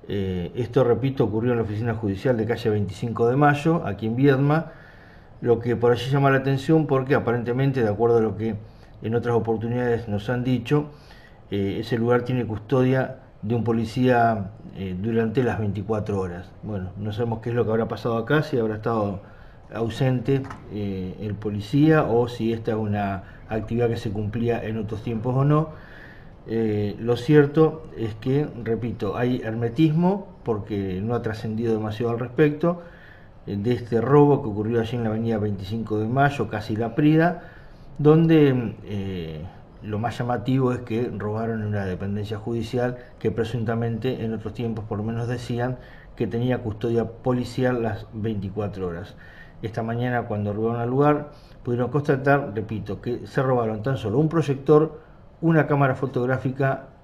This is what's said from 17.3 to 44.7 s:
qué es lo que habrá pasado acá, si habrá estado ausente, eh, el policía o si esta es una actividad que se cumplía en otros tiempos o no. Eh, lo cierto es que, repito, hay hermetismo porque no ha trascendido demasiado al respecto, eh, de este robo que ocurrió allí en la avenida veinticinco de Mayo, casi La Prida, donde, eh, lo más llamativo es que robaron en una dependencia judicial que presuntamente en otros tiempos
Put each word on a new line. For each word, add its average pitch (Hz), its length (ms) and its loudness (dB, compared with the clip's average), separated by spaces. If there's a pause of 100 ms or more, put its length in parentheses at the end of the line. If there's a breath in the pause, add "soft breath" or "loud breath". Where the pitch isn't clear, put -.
qué 120 120 -6
es 117 40 -2
lo 120 100 2
que 104 60 0
habrá 113 160 2
pasado 117 320 -2
acá, 143 240 2
si 139 160 -2
habrá 110 180 0
estado 107 440 -2 (520 loud breath)
ausente, 127 680 0 (300)
eh, 98 480 -6
el 104 160 -6
policía 143 680 4
o 120 240 2
si 113 260 -2
esta 113 200 -2
es 107 40 0
una 101 460 -2 (260 loud breath)
actividad 117 400 0
que 113 80 0
se 110 140 -6
cumplía 107 540 -2
en 110 120 -4
otros 107 260 -6
tiempos 120 340 -2
o 135 80 4
no. 151 240 4 (800 loud breath)
Eh, 104 520 0
lo 117 180 0
cierto 151 680 4 (100)
es 107 180 -4
que, 135 340 0 (160)
repito, 107 520 -4
hay 123 280 0
hermetismo 156 840 2 (140)
porque 101 600 -2
no 113 120 -2
ha 117 80 -2
trascendido 110 520 -2
demasiado 110 380 -2
al 113 60 -2
respecto, 151 640 2 (640 loud breath)
eh, 101 100 -6
de 107 160 0
este 117 280 0
robo 147 420 6
que - 60 -4
ocurrió 107 320 0
allí 113 160 -4
en 117 80 -2
la 110 60 0
avenida 113 280 0
veinticinco 107 600 -4
de 110 100 -2
Mayo, 135 400 2
casi 107 280 -4
La 117 180 -4
Prida, 160 480 4 (560 loud breath)
donde, 147 760 6 (100)
eh, 90 600 -6 (380 loud breath)
lo 104 160 -4
más 107 200 -4
llamativo 127 540 0
es 113 80 -4
que 117 360 -2
robaron 110 440 -4
en 107 80 -4
una 101 160 0
dependencia 101 540 -4
judicial 120 600 -4 (200 loud breath)
que 110 120 0
presuntamente 117 920 -2
en 113 100 -4
otros 107 200 -8
tiempos 110 320 -4